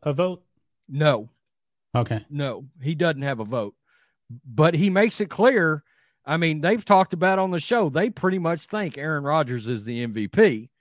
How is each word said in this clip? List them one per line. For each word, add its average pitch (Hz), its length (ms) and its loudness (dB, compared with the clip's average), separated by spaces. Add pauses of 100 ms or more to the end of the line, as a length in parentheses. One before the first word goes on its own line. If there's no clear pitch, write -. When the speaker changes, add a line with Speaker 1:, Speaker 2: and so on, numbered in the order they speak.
Speaker 1:
a, 151 60 -2
a 143 40 0
vote? 180 300 -2 (440)
Speaker 2:
No. 135 440 2 (640)
Speaker 1:
Okay. 117 340 0
Speaker 2:
No, 139 380 -6 (120)
he 143 140 -4
doesn't 151 300 0
have 135 160 -2
a 110 60 -6
vote. 107 280 -6 (720)
But 151 300 2
he 190 160 2
makes 202 300 2
it 185 100 -6
clear. 175 520 2 (400)
I 151 140 -2
mean, 156 240 0
they've 208 240 0
talked 190 280 4
about 185 260 2
on 190 100 0
the 180 100 -2
show, 214 300 0
they 180 220 0
pretty 185 260 -2
much 170 300 -4
think 202 320 -6
Aaron 147 240 -4
Rodgers 127 440 0
is 110 180 -4
the 120 180 -6
M 113 100 -6
V 104 140 -4
P 131 420 2 (120)